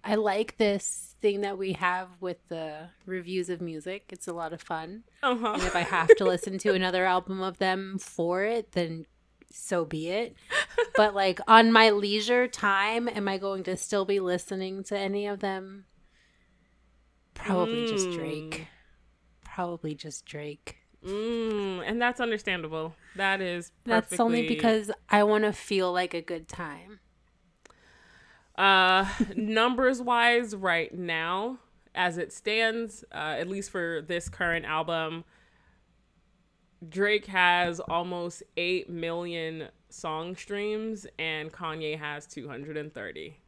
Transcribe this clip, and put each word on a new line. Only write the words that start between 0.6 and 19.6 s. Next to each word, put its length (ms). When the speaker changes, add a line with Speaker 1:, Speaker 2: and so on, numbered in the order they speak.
Speaker 1:
thing 220
that 160
we 160
have 340
with 180
the 400
reviews 460
of 100
music. 500
It's 160
a 60
lot 220
of 80
fun. 420
Speaker 2:
Uh-huh. 320
Speaker 1:
And 80
if 140
I 60
have 340
to 80
listen 340
to 120
Speaker 2:
<laughs> 40
Speaker 1:
another 300
album 380
of 160
them 400
for 460
it, 280
then 340
so 340
be 260
it. 260
Speaker 2:
<laughs> 260
Speaker 1:
But, 180
like, 320
on 260
my 180
leisure 580
time, 600
am 200
I 100
going 260
to 120
still 280
be 160
listening 640
to 140
any 280
of 140
them? 440
Probably 540
just 220
Speaker 2:
Mm. 80
Speaker 1:
Drake. 500
Probably 500